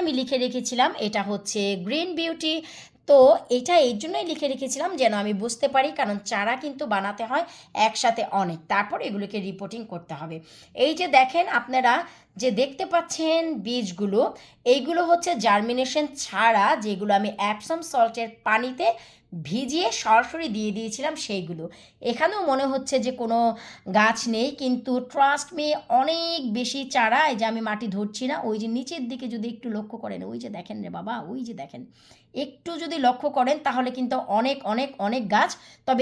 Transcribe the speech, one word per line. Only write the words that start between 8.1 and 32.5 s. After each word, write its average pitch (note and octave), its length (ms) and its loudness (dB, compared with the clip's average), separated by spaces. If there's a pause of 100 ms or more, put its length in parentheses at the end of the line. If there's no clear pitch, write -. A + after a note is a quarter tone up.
অনেক, E3+ 180 -2 (120)
তারপর G#3 260 0 (100)
এগুলোকে G3+ 300 -6 (120)
রিপোর্টিং G3 320 -10 (100)
করতে E3+ 280 -12
হবে। D#3+ 180 -10 (380)
এই C#4+ 240 4
যে F4+ 60 0 (120)
দেখেন, C4 280 4 (140)
আপনারা B3+ 340 2 (480)
যে B3 80 2 (120)
দেখতে C#4 300 -2
পাচ্ছেন E4 500 2 (240)
বীজগুলো, G#3 560 0 (520)
এইগুলো D4 360 0
হচ্ছে E4+ 220 2 (140)
জার্মিনেশন B3 600 2 (180)
ছাড়া, G#3 420 4 (200)
যেগুলো G#3 340 -2
আমি G#3 100 -4 (220)
Epsom E4 300 -6 (100)
সল্টের A3+ 380 2 (180)
পানিতে B3 400 2 (600)
ভিজিয়ে C4+ 400 -2 (140)
সরাসরি B3 460 2 (100)
দিয়ে G#3+ 180 -2
দিয়েছিলাম A3+ 380 -4 (120)
সেইগুলো। F3 380 -6 (480)
এখানেও F4+ 380 0
মনে C4+ 220 2
হচ্ছে C4+ 240 -2 (100)
যে B3+ 60 -2 (100)
কোনো A3+ 180 2 (580)
গাছ A3 220 4 (160)
নেই, A#3 120 0 (140)
কিন্তু B3+ 300 0 (200)
trust C#4+ 460 4
me, D4+ 100 -2 (340)
অনেক E4 380 -2 (180)
বেশি B3+ 220 -4 (160)
চারা। A#3 240 4 (120)
এই A#3 80 -2
যে A3+ 120 0
আমি A3+ 180 -4
মাটি G#3+ 260 -4
ধরছি G#3 360 -6
না, D4+ 40 -2 (120)
ওই A3 140 0
যে A3+ 60 -4 (100)
নিচের C4+ 340 -6
দিকে C4 220 -10
যদি A3+ 200 -6
একটু - 140 -12 (100)
লক্ষ্য G#3+ 260 -10
করেন, G3+ 160 -8 (120)
ওই - 120 -10
যে A#3 140 -10
দেখেন F3 260 -12
রে F2 140 -10
বাবা, G3+ 160 -6 (180)
ওই C4 160 -8
যে A#3 140 -10
দেখেন, B2+ 200 -16 (600)
একটু - 280 -12 (120)